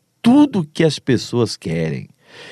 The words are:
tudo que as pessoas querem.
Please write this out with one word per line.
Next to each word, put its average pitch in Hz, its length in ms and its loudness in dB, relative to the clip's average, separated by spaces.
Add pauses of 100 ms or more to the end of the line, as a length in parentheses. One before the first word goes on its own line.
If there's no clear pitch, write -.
(220)
tudo 254 420 4
que 160 200 -4
as 151 160 0
pessoas 120 580 -2
querem. 80 520 -6 (420)